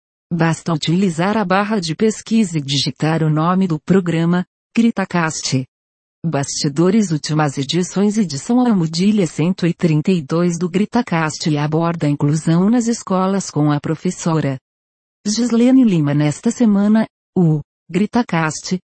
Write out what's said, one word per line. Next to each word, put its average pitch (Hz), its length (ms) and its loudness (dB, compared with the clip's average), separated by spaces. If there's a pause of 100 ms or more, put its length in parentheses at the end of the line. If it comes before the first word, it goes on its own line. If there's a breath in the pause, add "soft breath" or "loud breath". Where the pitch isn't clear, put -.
(320)
Basta 165 400 0
utilizar 175 640 0
a 220 80 0
barra 202 360 0
de 160 140 -4
pesquisa 214 640 0
e 147 40 -4
digitar 147 600 -2
o 156 80 2
nome 175 360 2
do 160 120 -2
programa, 170 680 0 (320)
Gritacast. 175 880 0 (600)
Bastidores, 165 840 0
últimas 151 480 -2
edições, 185 580 -2
edição 208 440 -2
Almudilha 190 680 2
cento 175 400 -2
e 165 80 0
trinta 160 380 0
e 170 100 0
dois 170 340 -2
do 170 140 -4
Gritacast, 180 800 -2
e 147 80 0
aborda 160 480 -2
a 147 40 2
inclusão 165 600 2
nas 233 160 2
escolas 190 640 -2
com 151 220 0
a 147 80 0
professora 160 760 -2 (680)
Gislene 233 560 4
Lima. 160 320 2
Nesta 147 380 0
semana, 214 560 2 (280)
o 160 240 2 (300)
Gritacast 180 880 -2 (140)